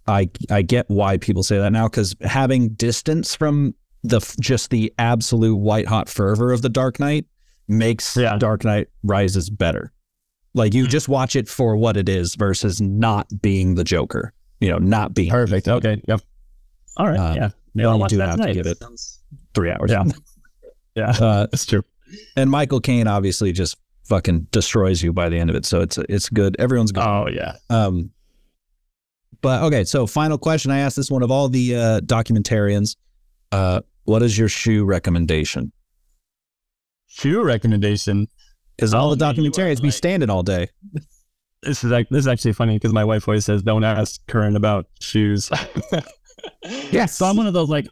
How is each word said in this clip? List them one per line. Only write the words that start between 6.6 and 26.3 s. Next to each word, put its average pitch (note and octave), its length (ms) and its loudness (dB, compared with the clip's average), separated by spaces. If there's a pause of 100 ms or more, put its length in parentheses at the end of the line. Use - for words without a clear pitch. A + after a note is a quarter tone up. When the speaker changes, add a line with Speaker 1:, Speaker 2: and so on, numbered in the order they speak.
Speaker 1:
The C3 60 0
Dark B2+ 300 -2
Knight D3 260 -2 (440)
makes A2+ 480 0
Speaker 2:
Yeah. A2+ 200 2
Speaker 1:
Dark G#2+ 280 0
Knight G#2 220 0 (160)
Rises F#2+ 460 0
better. E2+ 440 -4 (600)
Like, A2 180 2
you B2+ 120 4
Speaker 2:
Hmm. C3+ 40 -2
Speaker 1:
just D3 180 0
watch C3 280 0
it C3 120 0
for A2+ 300 0
what A2 180 2
it G2 140 0
is F2+ 260 -2
versus G2 460 -2
not G#2 460 0 (140)
being F#2+ 340 2
the F2 100 0
Joker, - 480 -4 (260)
you G2 100 2
know, E2+ 100 0
not G2 340 0
being F2 180 0
Speaker 2:
Perfect. G2+ 360 0
Okay. A2+ 400 0
Yep. A2 140 0 (760)
All G3+ 100 0
right. D#3 120 0
Speaker 1:
Um, E2 180 0
Speaker 2:
Yeah. G#2 120 -2 (260)
Maybe A2 120 2
I'll A2+ 80 4
Speaker 1:
you G#2+ 60 2
Speaker 2:
watch G2 80 0
Speaker 1:
do G#2+ 80 2
Speaker 2:
that F#2+ 120 2
Speaker 1:
have E2+ 80 -2
to A3 40 0
Speaker 2:
tonight. F3+ 140 0
Speaker 1:
give F2 120 -4
it E2+ 120 -4
Speaker 2:
Sounds - 400 -20 (340)
Speaker 1:
three F2 180 0
hours. - 200 -2
Speaker 2:
Yeah. G2 160 2
<laughs> D3+ 60 0 (840)
Yeah, A2 140 -2
Speaker 1:
Uh, G#2+ 420 2
Speaker 2:
that's - 140 -4
true. G2+ 160 0 (540)
Speaker 1:
and C3+ 160 2
Michael C#3 280 0
Caine A#2+ 280 2
obviously G2 440 0
just E2+ 260 -4 (260)
fucking F2 380 0 (100)
destroys F#2+ 500 2
you E2+ 100 0
by F2 160 -2
the E2+ 120 0
end E2+ 100 0
of D#2+ 60 -2
it. - 100 -4
So E2+ 160 0
it's, F2 160 -4 (100)
it's G2+ 220 -4
good. G2+ 300 0